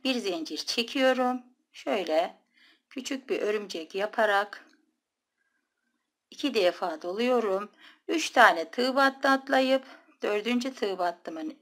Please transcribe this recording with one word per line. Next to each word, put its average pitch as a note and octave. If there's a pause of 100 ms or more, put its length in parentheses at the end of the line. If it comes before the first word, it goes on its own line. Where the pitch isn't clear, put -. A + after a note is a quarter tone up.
bir C4
zincir G3
çekiyorum. B3+ (300)
Şöyle F#3 (480)
küçük C4
bir F#3
örümcek G3+
yaparak G#3 (1600)
iki C#4+
defa F3
doluyorum. G#3 (360)
Üç D#4+
tane E3+
tığ B3+
battı C4+
atlayıp C4+ (360)
dördüncü A#3+
tığ G3
battımın E3+